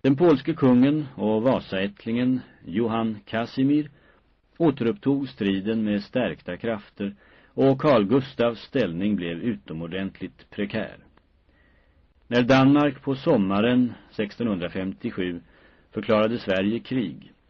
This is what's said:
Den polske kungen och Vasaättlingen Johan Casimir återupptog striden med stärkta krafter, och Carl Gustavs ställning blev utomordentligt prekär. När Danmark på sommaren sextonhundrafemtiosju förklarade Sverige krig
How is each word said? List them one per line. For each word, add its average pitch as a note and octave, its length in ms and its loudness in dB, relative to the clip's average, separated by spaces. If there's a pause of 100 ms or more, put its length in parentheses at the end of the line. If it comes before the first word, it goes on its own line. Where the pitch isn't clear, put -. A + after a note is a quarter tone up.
Den C3+ 160 2
polske E3 380 2
kungen C#3 600 4
och G#2+ 280 0
Vasaättlingen A#2 960 -2 (240)
Johan A2 600 -2
Casimir C3+ 640 -2 (680)
återupptog C3+ 720 0
striden G#2 560 -2
med G#2 180 -2
stärkta F2+ 540 -6
krafter, G2+ 580 -8 (320)
och C3+ 340 2
Carl C3+ 240 4
Gustavs A#2+ 560 0
ställning G2 560 -2
blev E2+ 220 -6
utomordentligt F#2 1120 -8
prekär. G2+ 460 -8 (1300)
När A#2+ 140 2
Danmark C#3 600 4
på C3+ 120 -4
sommaren A#2+ 800 2 (180)
sextonhundrafemtiosju F#2+ 1300 -6 (500)
förklarade A2 480 0
Sverige G#2 420 -2
krig G#2+ 520 -8 (180)